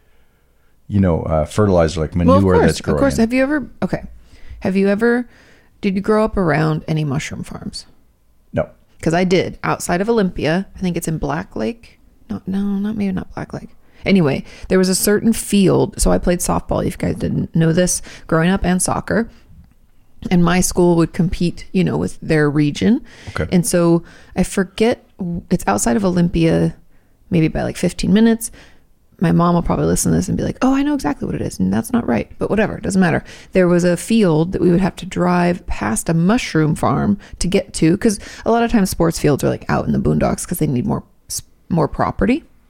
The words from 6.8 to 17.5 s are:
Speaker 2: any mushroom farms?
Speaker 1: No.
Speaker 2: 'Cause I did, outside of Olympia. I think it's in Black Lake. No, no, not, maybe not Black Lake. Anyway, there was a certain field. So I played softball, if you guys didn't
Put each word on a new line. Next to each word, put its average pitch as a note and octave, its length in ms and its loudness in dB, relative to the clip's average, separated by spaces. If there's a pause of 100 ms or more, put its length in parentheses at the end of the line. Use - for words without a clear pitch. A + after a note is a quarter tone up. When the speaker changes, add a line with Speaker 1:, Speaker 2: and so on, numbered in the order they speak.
Speaker 2:
any D#3 180 -2
mushroom - 380 -6
farms? - 420 -14 (680)
Speaker 1:
No. - 160 -2 (340)
Speaker 2:
'Cause D#3+ 120 0
I F3+ 100 2
did, F3 400 0
outside E3+ 380 -2
of G#3 80 -2
Olympia. F#3+ 680 0
I - 40 -16
think F3 180 -4
it's E3+ 100 -8
in D#3+ 100 -2
Black D#3 380 -6
Lake. A3+ 440 -8 (300)
No, G#3 160 -10
no, F#3+ 160 -4 (160)
not, G#3 200 -6
maybe G3 160 -2
not - 200 -8
Black - 200 -12
Lake. - 160 -12 (360)
Anyway, E3 380 2 (240)
there F#3+ 120 2
was F#3 100 4
a F#3+ 60 0
certain G#3 380 2
field. D#3+ 680 2
So - 120 2
I F3+ 60 4
played F3+ 220 0
softball, - 460 -2
if F#3+ 80 -4
you - 40 -14 (120)
guys E3 80 -4
didn't - 380 -4